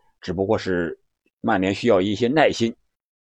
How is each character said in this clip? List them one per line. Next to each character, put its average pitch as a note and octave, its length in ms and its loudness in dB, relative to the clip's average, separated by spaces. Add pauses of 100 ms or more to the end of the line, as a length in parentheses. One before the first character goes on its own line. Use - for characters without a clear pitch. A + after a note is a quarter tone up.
(220)
只 - 100 -8
不 F2+ 140 -2
过 G#2+ 100 0
是 F2 440 -4 (420)
曼 A2 180 0
联 F#2 140 0
需 A#2 140 -4
要 G2+ 120 4
一 G2+ 140 0
些 A2+ 140 -2
耐 C3+ 240 2
心， A#2 240 -2 (480)